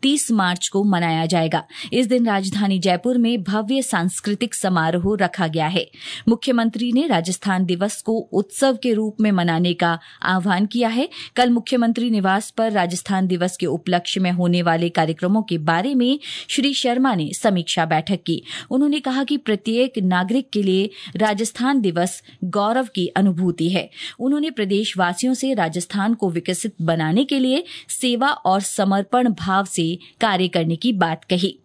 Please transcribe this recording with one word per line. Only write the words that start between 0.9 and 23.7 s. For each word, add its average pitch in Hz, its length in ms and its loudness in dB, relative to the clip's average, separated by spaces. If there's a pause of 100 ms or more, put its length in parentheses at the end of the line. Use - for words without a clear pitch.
जाएगा। 165 380 0 (300)
इस 247 140 2
दिन 240 180 2
राजधानी 196 540 0
जयपुर 185 380 2
में 233 260 2
भव्य 214 380 0
सांस्कृतिक 208 720 -2
समारोह 180 680 0
रखा 175 280 0
गया 156 200 -2
है। 175 180 -2 (440)
मुख्यमंत्री 233 640 0
ने 269 160 2
राजस्थान 185 580 0
दिवस 180 360 -4
को 226 160 -2 (160)
उत्सव 247 500 0
के 247 100 2
रूप 214 280 -2
में 214 100 4
मनाने 175 420 2
का 170 260 0 (240)
आह्वान 185 420 2
किया 226 240 0
है। 247 180 0 (280)
कल 247 140 4
मुख्यमंत्री 233 600 0
निवास 196 400 0
पर 226 220 0
राजस्थान 185 560 0
दिवस 180 300 -2
के - 80 -4
उपलक्ष्य 175 540 -2
में 180 120 2
होने 175 300 2
वाले 170 280 2
कार्यक्रमों 170 520 0
के 170 160 -2
बारे 170 380 0
में 254 240 2 (300)
श्री 277 240 0
शर्मा 254 420 2
ने 156 180 0
समीक्षा 175 520 0
बैठक 165 380 0
की। 165 180 -2 (300)
उन्होंने 285 280 2
कहा 269 240 -2
कि 285 140 -2
प्रत्येक 226 680 -2
नागरिक 185 500 0
के 208 100 0
लिए 190 260 2 (260)
राजस्थान 220 680 0
दिवस 180 400 0 (240)
गौरव 208 400 0
की 180 220 -4
अनुभूति 175 640 2
है। 185 200 -2 (300)